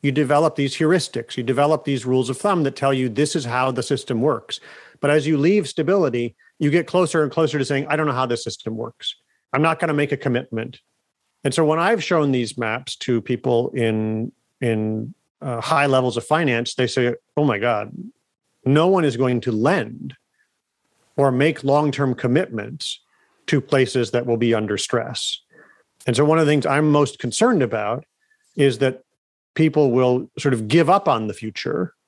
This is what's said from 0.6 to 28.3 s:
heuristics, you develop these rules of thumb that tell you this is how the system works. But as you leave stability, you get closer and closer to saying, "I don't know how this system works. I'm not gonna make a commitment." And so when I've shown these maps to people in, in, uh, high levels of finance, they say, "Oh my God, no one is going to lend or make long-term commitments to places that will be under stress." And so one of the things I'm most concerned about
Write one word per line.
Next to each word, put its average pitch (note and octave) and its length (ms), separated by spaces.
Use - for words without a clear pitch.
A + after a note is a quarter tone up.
heuristics, D#3+ 600
you B2+ 60
develop C#3+ 420
these B2+ 220
rules B2+ 240
of C3 80
thumb F#3+ 240
that C3+ 140
tell C#3 180
you B2+ 140
this C#3 260
is D3+ 120
how B2+ 260
the B2 100
system A#2+ 380
works. B2+ 400
But D3 100
as D3 160
you D#3 100
leave E3 320
stability, C#3 680
you D3 100
get E3 160
closer E3+ 380
and C3+ 80
closer D#3 260
to C#3 60
saying, C#3 240
"I D3 80
don't D3+ 100
know C#3+ 60
how B2+ 140
this A#2+ 180
system - 320
works. - 400
I'm C3+ 100
not D#3+ 180
gonna D#3+ 120
make D3 200
a C#3 40
commitment." B2 640
And C3+ 100
so D#3+ 120
when D#3 160
I've F#3+ 240
shown D#3 260
these B2 260
maps A#2 420
to A#2+ 220
people A#2+ 500
in, A2 600
in, A2 520
uh, A#2+ 200
high C#3+ 260
levels B2+ 300
of A#2 80
finance, C3 520
they B2 100
say, A#2+ 300
"Oh D3 80
my A2+ 140
God, A2 320
no D3 220
one F#3 180
is C3 120
going B2 240
to B2 100
lend C3 640
or C#3 160
make C#3 320
long-term C#3 500
commitments A#2+ 880
to D3 140
places B2+ 520
that B2 140
will A#2+ 100
be A2+ 180
under G#2+ 240
stress." - 640
And A#2+ 120
so C#3+ 80
one D#3 160
of D#3 60
the D3 40
things D3 160
I'm D3+ 240
most D3 300
concerned G3+ 420
about A2+ 420